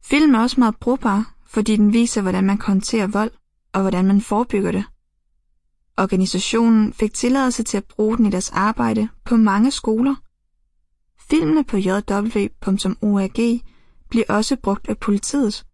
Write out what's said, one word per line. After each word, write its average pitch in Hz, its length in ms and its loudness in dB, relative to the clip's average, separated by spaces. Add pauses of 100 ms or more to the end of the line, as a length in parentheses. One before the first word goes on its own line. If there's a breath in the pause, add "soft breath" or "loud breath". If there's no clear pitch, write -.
Filmen 294 340 4
er 220 40 2
også 240 200 0
meget 220 180 2
brugbar, 226 580 -2 (100)
fordi 220 300 0
den 208 180 4
viser, 233 280 0
hvordan 185 240 0
man 202 160 0
håndterer 196 460 0
vold, 214 240 -2 (420)
og 190 80 0
hvordan 185 240 0
man 202 160 4
forebygger 208 500 -2
det. 196 120 -4 (1120)
Organisationen 208 960 0
fik 214 200 -2
tilladelse 254 500 0
til - 140 -4
at 196 80 -6
bruge 214 320 -2
den 226 80 4
i 202 40 2
deres 190 200 -4
arbejde 220 600 -2 (160)
på 240 100 0
mange 220 360 4
skoler. 247 440 0 (1120)
Filmene 311 340 2
på 214 140 -2
J 185 120 0 (220)
W 202 360 -2 (140)
punktum - 400 -2
O 202 180 0
R 190 80 -2
G 233 340 -2 (480)
bliver 226 200 0
også 220 260 0
brugt - 320 -4
af 214 100 -6
politiet. 214 760 -2